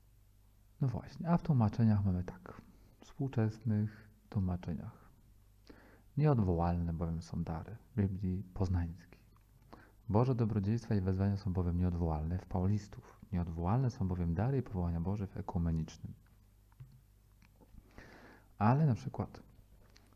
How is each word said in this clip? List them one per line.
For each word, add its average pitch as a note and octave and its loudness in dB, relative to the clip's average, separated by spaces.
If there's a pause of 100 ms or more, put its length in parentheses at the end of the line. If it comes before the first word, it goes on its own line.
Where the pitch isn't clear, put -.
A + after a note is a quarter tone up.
(800)
No C#3 2
właśnie, - -6
a E3+ 4
w - -2
tłumaczeniach A2 4
mamy F2+ 2
tak. - -12 (380)
W - -20
współczesnych A2 -2 (200)
tłumaczeniach: F2+ -4 (1080)
"Nieodwołalne F2 2
bowiem E2 -2
są - -6
dary", E2 -6 (200)
w G#2+ 2
Biblii F#2+ -2 (100)
Poznańskiej. F2 -2 (880)
"Boże B2 4
dobrodziejstwa A2 0
i G2 2
wezwania G2 2
są G2 -4
bowiem F2 0
nieodwołalne", E2+ 0
w - -10
Paulistów. - -2 (120)
"Nieodwołalne F2 0
są G2 -2
bowiem F2 0
dary A#2 0
i B2 0
powołania E2+ -2
Boże", G2 -4
w - -12
Ekumenicznym. E2+ -4 (2500)
Ale C3 4
na B2+ 4
przykład - -8 (720)